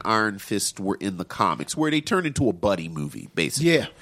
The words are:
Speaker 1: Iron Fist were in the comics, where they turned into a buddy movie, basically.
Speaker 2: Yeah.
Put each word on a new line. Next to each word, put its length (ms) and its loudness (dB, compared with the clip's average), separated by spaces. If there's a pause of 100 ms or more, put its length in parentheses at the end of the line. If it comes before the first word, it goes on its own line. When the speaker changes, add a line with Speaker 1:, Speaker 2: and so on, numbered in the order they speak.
Speaker 1:
Iron 320 2
Fist 420 -4
were 200 0
in 180 -2
the 60 -6
comics, 520 0
where 140 0
they 100 2
turned 260 0
into 220 2
a 60 4
buddy 340 0
movie, 460 -8
basically. 400 2
Speaker 2:
Yeah. 120 2 (160)